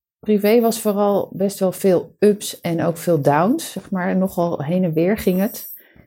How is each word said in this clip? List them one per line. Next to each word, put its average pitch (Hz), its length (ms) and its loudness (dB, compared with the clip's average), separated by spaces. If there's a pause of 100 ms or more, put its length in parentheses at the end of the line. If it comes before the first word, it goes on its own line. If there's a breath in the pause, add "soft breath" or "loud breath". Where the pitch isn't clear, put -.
(200)
privé 214 420 2
was 226 200 0
vooral 202 520 0
best 196 260 -4
wel 185 120 2
veel 180 480 0
ups 208 420 0
en 165 220 -2
ook 165 140 -2
veel 165 240 0
downs, 165 500 2
zeg - 200 -14
maar. 185 260 -2
Nogal 185 460 -2
heen 180 200 0
en 165 100 0
weer 175 240 2
ging 185 220 0
het. - 340 -4 (340 loud breath)